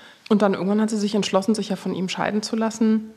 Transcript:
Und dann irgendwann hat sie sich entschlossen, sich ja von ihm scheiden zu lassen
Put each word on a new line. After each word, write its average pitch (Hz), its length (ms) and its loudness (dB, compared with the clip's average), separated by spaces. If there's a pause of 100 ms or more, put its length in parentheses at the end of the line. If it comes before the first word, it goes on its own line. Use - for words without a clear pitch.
(300)
Und 208 120 4
dann 196 120 4
irgendwann 202 260 0
hat 220 100 2
sie 226 60 -2
sich 208 200 -2
entschlossen, 196 400 2
sich 202 140 -4
ja 185 60 -4
von 185 160 -6
ihm 180 160 -4
scheiden 202 340 -2
zu - 140 -6
lassen 220 600 0